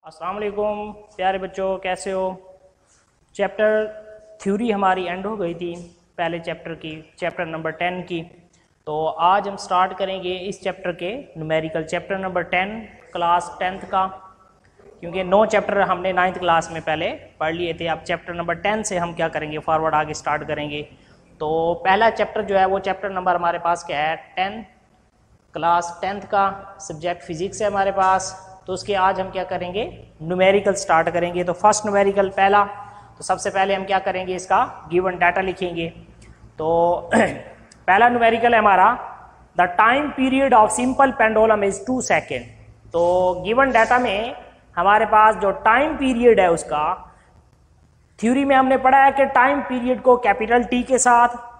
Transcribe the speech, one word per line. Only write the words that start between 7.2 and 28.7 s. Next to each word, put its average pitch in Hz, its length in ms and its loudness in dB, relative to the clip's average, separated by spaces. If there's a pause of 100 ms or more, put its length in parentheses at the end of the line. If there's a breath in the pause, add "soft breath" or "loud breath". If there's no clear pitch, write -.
number 160 260 -6
ten 180 300 -4
की। 170 180 -6 (640)
तो 156 180 -4 (180)
आज 196 260 4
हम 196 100 -8
start 185 400 -2
करेंगे 190 360 -4 (140)
इस 190 140 -10
chapter 185 320 -6
के 175 180 -8
numerical, 160 720 -6
Chapter 175 340 -6
number 185 260 -4
ten 190 340 -4 (340)
class 175 480 0
tenth 185 260 -6
का, 190 180 -2 (960)
क्योंकि 170 240 -6
नौ 196 220 6
chapter 202 360 0
हमने 180 300 0
ninth 180 260 0
class 165 340 0
में 160 100 -10
पहले 165 300 -4 (280)
पढ़ 160 140 -2
लिए 170 200 -4
थे। 170 140 -8
अब 160 140 -4
chapter 170 320 -6
number 170 260 -4
ten 208 220 -2
से 196 160 -4
हम 170 160 -6
क्या 165 160 -2
करेंगे, 151 300 -6
Forward 156 340 0
आगे 151 220 0
start 147 320 -6
करेंगे। 147 340 -6 (580 soft breath)
तो 165 440 -2
पहला 202 280 4
chapter 214 320 -4
जो 196 140 0
है 190 80 4
वो 190 140 0
chapter 196 320 -6
number 185 240 -2
हमारे 170 240 -2
पास 170 240 -2
क्या 147 160 -6
है, 160 160 -2 (200)
टेन, 208 280 -6 (920)
class 170 480 -2
tenth 196 280 -6
का 196 180 2 (320)
subject 170 420 -8
physics 180 400 -8
है 214 60 0
हमारे 196 260 0
पास। 190 540 0 (180)
तो 185 60 -8